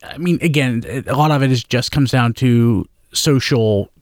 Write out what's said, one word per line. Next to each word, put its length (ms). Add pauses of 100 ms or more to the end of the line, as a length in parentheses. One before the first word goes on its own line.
I 160
mean, 240
again, 440
it, 220
a 80
lot 140
of 120
it 80
is 140
just 280
comes 180
down 240
to 520 (280)
social 760 (100)